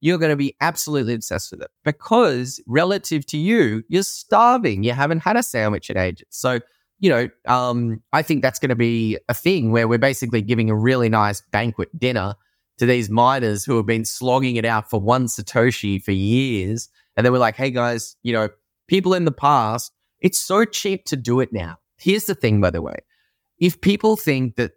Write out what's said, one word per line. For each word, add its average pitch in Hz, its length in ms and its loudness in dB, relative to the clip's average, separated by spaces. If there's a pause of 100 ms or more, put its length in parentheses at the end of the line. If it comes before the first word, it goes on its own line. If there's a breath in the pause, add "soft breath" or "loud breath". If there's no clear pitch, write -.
You're 170 160 2
gonna 156 180 2
be 139 240 -2
absolutely 143 540 -2
obsessed - 380 -6
with - 100 -18
it - 100 -12 (140)
because 151 840 0
relative 160 600 0
to 151 100 -6
you, 151 500 2
you're 185 160 0
starving. 214 800 2
You 120 80 2
haven't 143 280 0
had 196 180 0
a 247 60 0
sandwich 107 460 -2
in 98 80 -4
ages. 92 340 -2
So, 127 280 -2 (400)
you 190 100 2
know, 123 200 2 (160)
um, 120 680 -2
I 156 120 2
think 151 180 -2
that's 131 180 -2
gonna 131 160 0
be 117 420 0 (120)
a 120 40 -4
thing 147 380 0
where 117 160 2
we're 117 120 2
basically 123 420 0
giving 113 280 0
a 110 60 2
really 120 320 2
nice 104 340 2 (100)
banquet 110 460 -4
dinner 107 380 -2 (420)
to 120 80 0
these 120 240 2
miners 117 540 2
who 131 140 0
have 110 80 0
been 113 180 0
slogging 127 540 0
it 113 80 0
out 113 240 -2
for 110 100 -2
one 120 280 0
Satoshi 107 760 -2
for - 80 -2
years. 107 760 -2 (260)
And 113 100 2
then 123 60 4
we're 127 80 2
like, 113 160 2
"Hey 135 160 -4
guys, 120 500 -4
you 120 120 -2
know, 110 160 0 (380)
people 185 260 2
in 180 100 0
the 160 80 2
past, 123 640 0 (260)
it's - 200 0
so 202 260 0
cheap 196 400 -4
to - 100 -4
do 123 240 -2
it 131 140 -2
now." 85 240 -8 (180)
Here's 202 300 0
the 196 100 -4
thing, 107 240 2
by 95 100 4
the 85 120 -2
way. - 180 -10 (580)
If 170 240 0
people 202 340 2
think 131 400 -2
that 120 220 -2